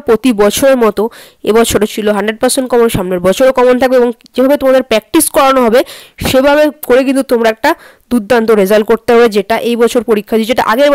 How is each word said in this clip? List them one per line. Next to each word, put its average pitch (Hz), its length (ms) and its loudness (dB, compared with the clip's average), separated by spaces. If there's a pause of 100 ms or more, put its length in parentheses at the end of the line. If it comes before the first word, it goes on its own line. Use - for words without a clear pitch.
প্রতি 233 220 0 (120)
বছরের 262 440 2
মতো 202 180 -2 (460)
এবছরও 220 440 0
ছিল 208 140 -6 (100)
হান্ড্রেড 214 240 -4
পার্সেন্ট 254 300 -2
common, 233 240 2
সামনের 185 320 -6
বছরও 262 320 2
common 254 220 2
থাকবে, 262 200 0
এবং 240 80 0 (260)
যেভাবে 269 280 0
তোমাদের 262 260 2
practice 226 360 -2 (100)
করানো 269 300 2
হবে, 233 140 2 (500)
সেভাবে 285 340 2 (260)
করে 254 180 2
কিন্তু 269 240 -2
তোমরা 226 240 0
একটা 285 140 -4 (420)
দুর্দান্ত 226 380 0 (120)
result 208 300 2
করতে - 220 -2
পারবে। 233 240 4
যেটা 208 180 -2 (140)
এই 233 120 -2
বছর 233 280 0
পরীক্ষা 214 280 -2
দিয়েছে, 220 160 -2
যেটা 233 180 -2
আগের 277 240 2